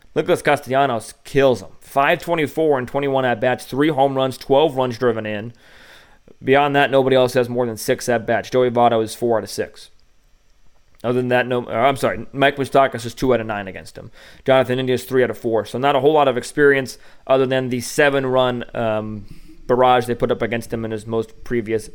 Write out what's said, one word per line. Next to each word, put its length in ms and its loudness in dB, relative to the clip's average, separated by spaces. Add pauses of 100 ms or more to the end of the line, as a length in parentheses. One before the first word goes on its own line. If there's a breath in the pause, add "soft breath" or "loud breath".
(140 soft breath)
Nicholas 260 0
Castellanos 720 -2 (100)
kills 380 2
him. 80 -18 (100)
Five 400 0
twenty-four 580 0
and 80 -6
twenty-one 380 -2
at-bats, 400 0
three 240 0
home 260 2
runs, 240 -2
twelve 380 2
runs 220 -2
driven 280 0
in. 260 -8 (920 loud breath)
Beyond 320 4
that, 160 2
nobody 240 4
else 180 2
has 140 2
more 180 -2
than 100 -6
six 320 -4
at-bats. 420 -2
Joey 200 2
Votto 320 4
is 140 -6
four 220 0
out 40 -4
of 80 -12
six. 400 -10 (1120)
Other 120 -2
than 160 -2
that, 180 2
no, 180 -2
uh, 40 -12
I'm 260 2
sorry, 360 -2
Mike 220 2
Moustakas 500 0
is 80 -8
two 220 0
out 60 2
of 80 -8
nine 180 -6
against 320 -16
him. 140 -18 (320 loud breath)
Jonathan 340 4
India 160 0
is 80 -2
three 220 2
out 60 -2
of 80 -8
four. 260 -2
So 120 -10
not 200 0
a 40 2
whole 120 4
lot 160 4
of 80 0
experience 600 2 (300 soft breath)
other 180 4
than 260 -2
the 100 -4
seven-run, 840 0 (120)
um, 500 -4 (400 loud breath)
barrage 400 4
they 80 -2
put 160 -2
up 120 -2
against 300 -6
him 120 -6
in 80 -6
his 120 -8
most 380 -6
previous 520 -4